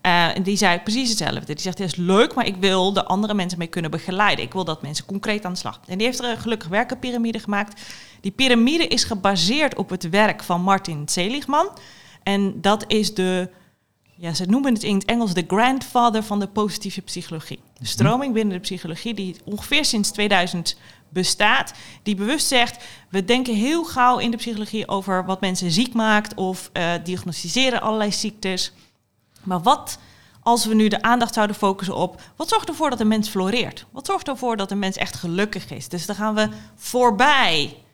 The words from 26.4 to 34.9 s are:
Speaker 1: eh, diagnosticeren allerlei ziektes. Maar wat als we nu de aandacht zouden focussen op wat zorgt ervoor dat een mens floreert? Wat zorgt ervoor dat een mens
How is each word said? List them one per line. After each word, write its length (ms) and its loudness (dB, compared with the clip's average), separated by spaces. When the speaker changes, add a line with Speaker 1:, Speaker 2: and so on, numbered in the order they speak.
Speaker 1:
eh, 200 0
diagnosticeren 760 -2
allerlei 320 0
ziektes. 600 -4
Maar 200 -2
wat 360 2
als 240 2
we 80 0
nu 140 6
de 140 0
aandacht 320 2
zouden 220 0
focussen 400 0
op 240 -4
wat 120 -8
zorgt 200 0
ervoor 220 -2
dat 100 -4
een 80 4
mens 200 2
floreert? 640 -2
Wat 160 -14
zorgt 220 -2
ervoor 280 -4
dat 140 -4
een 80 -4
mens 180 -2